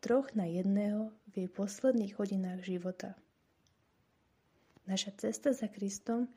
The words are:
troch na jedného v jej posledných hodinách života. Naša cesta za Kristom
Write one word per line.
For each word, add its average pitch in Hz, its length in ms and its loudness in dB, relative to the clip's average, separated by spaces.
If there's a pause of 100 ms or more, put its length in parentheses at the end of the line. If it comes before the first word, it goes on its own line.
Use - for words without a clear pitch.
troch 269 320 2
na 185 160 2
jedného 208 640 2 (160)
v 185 160 -4
jej 180 40 -6
posledných 208 680 0
hodinách 190 480 -2
života. 185 480 -4 (1700)
Naša 190 320 -2
cesta 226 400 2
za 220 160 -4
Kristom 233 560 -2 (100)